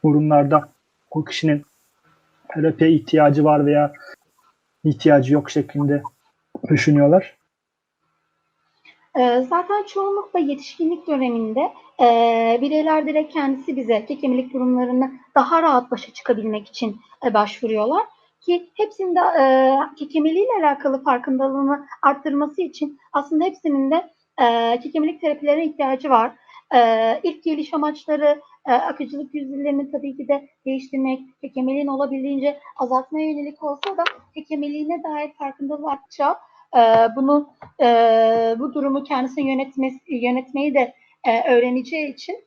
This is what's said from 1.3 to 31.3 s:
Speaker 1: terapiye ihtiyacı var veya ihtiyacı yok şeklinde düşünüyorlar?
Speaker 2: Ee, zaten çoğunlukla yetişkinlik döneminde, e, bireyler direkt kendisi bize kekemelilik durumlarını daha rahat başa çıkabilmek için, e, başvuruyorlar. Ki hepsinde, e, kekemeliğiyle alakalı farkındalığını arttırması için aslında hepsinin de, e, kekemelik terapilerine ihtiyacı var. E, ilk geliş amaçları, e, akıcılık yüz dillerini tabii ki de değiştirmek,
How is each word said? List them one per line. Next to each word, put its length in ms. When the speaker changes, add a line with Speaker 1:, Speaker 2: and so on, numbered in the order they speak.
Speaker 1:
terapiye 420
ihtiyacı 540
var 220
veya 260
ihtiyacı 500
yok 160
şeklinde 520
düşünüyorlar? 680
Speaker 2:
Ee, 300
zaten 340
çoğunlukla 560
yetişkinlik 680
döneminde, 680
e, 600
bireyler 460
direkt 260
kendisi 440
bize 300
kekemelilik 480
durumlarını 580
daha 280
rahat 280
başa 220
çıkabilmek 560
için, 320
e, 80
başvuruyorlar. 680
Ki 340
hepsinde, 460
e, 240
kekemeliğiyle 640
alakalı 440
farkındalığını 840
arttırması 600
için 360
aslında 320
hepsinin 460
de, 200
e, 380
kekemelik 400
terapilerine 440
ihtiyacı 460
var. 220
E, 480
ilk 220
geliş 300
amaçları, 680
e, 60
akıcılık 640
yüz 180
dillerini 380
tabii 260
ki 120
de 200
değiştirmek, 540